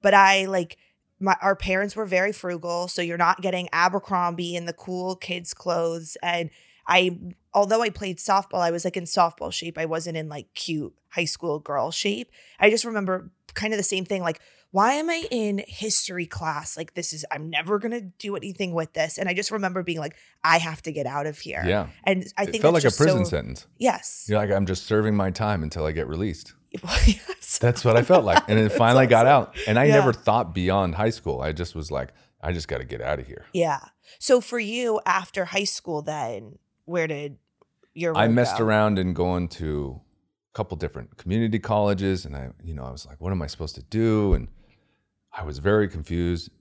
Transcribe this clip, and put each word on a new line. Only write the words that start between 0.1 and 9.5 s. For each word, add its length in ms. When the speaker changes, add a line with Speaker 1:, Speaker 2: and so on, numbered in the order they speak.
Speaker 1:
I, 320
like, 320
my, 220
our 160
parents 380
were 100
very 260
frugal, 560
so 140
you're 160
not 240
getting 320
Abercrombie 800
and 100
the 80
cool 440
kids' 360
clothes. 720
And 260
I, 320
although 280
I 80
played 300
softball, 420
I 100
was, 140
like, 100
in 80
softball 480